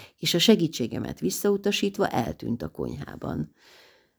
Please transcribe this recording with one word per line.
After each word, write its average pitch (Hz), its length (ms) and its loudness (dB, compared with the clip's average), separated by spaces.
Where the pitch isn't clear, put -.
és - 180 -2
a 175 40 2
segítségemet 160 800 2
visszautasítva 196 880 0
eltűnt 113 540 -2
a 78 60 -6
konyhában. - 840 -8